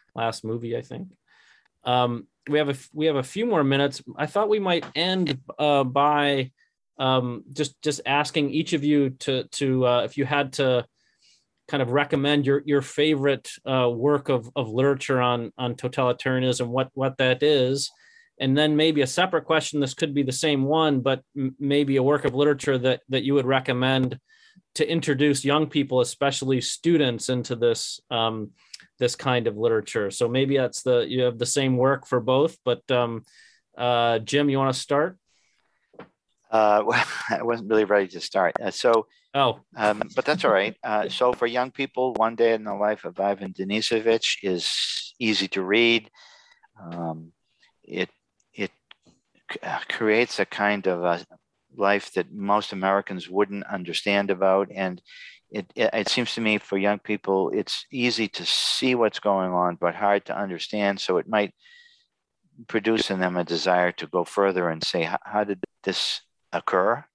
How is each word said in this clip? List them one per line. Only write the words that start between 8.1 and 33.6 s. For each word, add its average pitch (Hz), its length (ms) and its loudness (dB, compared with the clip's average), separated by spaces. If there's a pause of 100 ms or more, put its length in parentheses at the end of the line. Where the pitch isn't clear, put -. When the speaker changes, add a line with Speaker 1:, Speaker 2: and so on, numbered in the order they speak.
Speaker 1:
each 151 200 -2
of 143 140 0
you 147 240 4
to, 131 340 -2
to, 131 420 0
uh, 123 180 4
if 110 140 -6
you 139 60 0
had 139 300 0
to 127 320 2 (840)
kind 139 160 0
of 120 80 -2
recommend 143 540 2
your, 139 200 2
your 143 160 2
favorite, 139 680 0 (160)
uh, 131 240 2
work 139 400 0
of, 120 260 0
of 123 140 -2
literature 131 520 2
on, 120 360 0
on 123 180 -4
totalitarianism, 127 920 0
what, 131 260 -2
what 131 240 -4
that 127 260 2
is. 139 480 2 (480)
And 135 180 2
then 151 200 4
maybe 156 240 4
a 131 60 2
separate 175 360 0
question, 151 380 0
this 131 120 -2
could 151 200 -4
be 143 100 0
the 127 80 -2
same 139 320 0
one, 147 380 2
but 131 220 -2 (140)
m-, 131 220 -4
maybe 139 380 0
a 127 60 4
work 143 200 2
of 131 100 0
literature 139 440 2
that, 127 320 0
that 131 140 0
you 139 100 0
would 131 120 2
recommend 131 720 0 (560)
to - 140 0
introduce 147 540 2
young 147 240 2
people, 139 320 0
especially 131 600 0
students, 147 680 0
into 127 300 -2
this, 117 420 0 (100)
um, 113 420 -2 (480)
this 123 160 0
kind 123 300 0
of 104 120 -2
literature. 110 520 0
So 117 180 -2
maybe 135 300 0
that's 123 240 -2
the, 123 260 2
you 127 160 -2
have 120 140 0
the 120 80 -4
same 131 320 2
work 135 300 2
for 127 120 0
both, 131 460 2
but, 123 240 -2
um, 120 340 0 (540)